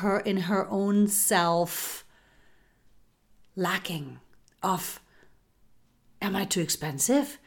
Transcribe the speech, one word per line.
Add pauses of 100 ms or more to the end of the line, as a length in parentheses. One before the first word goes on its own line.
her
in (120)
her
own
self (1500)
lacking (440)
of, (1200)
"Am
I
too
expensive?